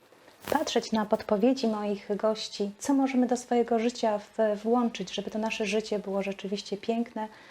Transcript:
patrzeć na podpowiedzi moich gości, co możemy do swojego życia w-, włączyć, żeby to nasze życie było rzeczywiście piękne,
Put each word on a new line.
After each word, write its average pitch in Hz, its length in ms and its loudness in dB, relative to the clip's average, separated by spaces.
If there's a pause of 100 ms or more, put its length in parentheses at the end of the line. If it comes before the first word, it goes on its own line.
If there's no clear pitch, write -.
(520)
patrzeć 262 400 0
na 214 140 2
podpowiedzi 226 640 2
moich 208 480 -4
gości, 214 600 -2
co - 160 0
możemy 269 320 4
do 240 100 2
swojego 240 420 2
życia 226 400 0
w-, 208 440 0
włączyć, 233 520 0
żeby 202 160 -4
to 214 80 -6
nasze 220 280 -2
życie 214 320 -2
było 196 240 -2
rzeczywiście 196 540 -6
piękne, 226 520 -4 (220)